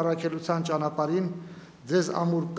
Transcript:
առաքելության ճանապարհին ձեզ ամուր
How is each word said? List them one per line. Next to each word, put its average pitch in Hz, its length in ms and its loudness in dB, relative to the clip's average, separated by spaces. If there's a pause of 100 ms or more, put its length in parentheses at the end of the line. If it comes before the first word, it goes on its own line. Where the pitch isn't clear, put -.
առաքելության 165 640 0
ճանապարհին 156 640 0 (560)
ձեզ 170 240 2
ամուր 170 340 2 (140)